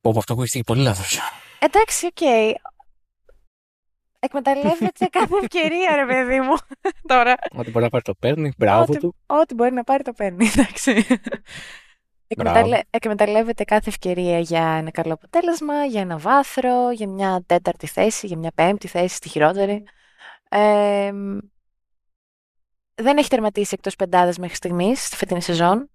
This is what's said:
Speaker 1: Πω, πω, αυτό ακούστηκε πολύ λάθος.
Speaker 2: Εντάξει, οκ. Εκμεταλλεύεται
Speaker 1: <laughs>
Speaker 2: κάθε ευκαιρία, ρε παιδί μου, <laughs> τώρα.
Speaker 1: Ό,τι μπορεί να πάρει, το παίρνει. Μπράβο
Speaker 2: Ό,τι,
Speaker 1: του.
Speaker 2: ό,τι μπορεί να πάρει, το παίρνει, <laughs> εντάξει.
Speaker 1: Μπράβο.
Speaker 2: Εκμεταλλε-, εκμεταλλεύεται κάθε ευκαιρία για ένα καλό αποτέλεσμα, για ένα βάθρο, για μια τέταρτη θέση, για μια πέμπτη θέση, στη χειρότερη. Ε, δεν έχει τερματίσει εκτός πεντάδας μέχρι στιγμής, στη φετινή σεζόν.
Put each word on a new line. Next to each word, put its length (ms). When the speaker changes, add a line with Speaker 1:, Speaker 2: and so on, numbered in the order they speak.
Speaker 1:
Πω, 120
πω, 60
αυτό 140
ακούστηκε 320
πολύ 180
λάθος. 360
Speaker 2:
Εντάξει, 480
οκ. 140
Εκμεταλλεύεται 920
Speaker 1:
<laughs> 80
Speaker 2:
κάθε 240
ευκαιρία, 540
ρε 100
παιδί 340
μου, 140
<laughs> 300
τώρα. 220
Speaker 1:
Ό,τι 140
μπορεί 140
να 60
πάρει, 120
το 120
παίρνει. 440
Μπράβο 240
Speaker 2:
Ό,τι, 160
Speaker 1:
του. 180
Speaker 2:
ό,τι 280
μπορεί 180
να 120
πάρει, 180
το 100
παίρνει, 380
<laughs> 40
εντάξει. 380
Speaker 1:
Μπράβο. 220
Speaker 2:
Εκμεταλλε-, 220
εκμεταλλεύεται 760
κάθε 240
ευκαιρία 500
για 240
ένα 160
καλό 220
αποτέλεσμα, 720
για 160
ένα 180
βάθρο, 720
για 180
μια 380
τέταρτη 400
θέση, 400
για 100
μια 180
πέμπτη 340
θέση, 260
στη 140
χειρότερη. 560
Ε, 600
δεν 240
έχει 100
τερματίσει 460
εκτός 220
πεντάδας 420
μέχρι 180
στιγμής, 500
στη 100
φετινή 260
σεζόν. 520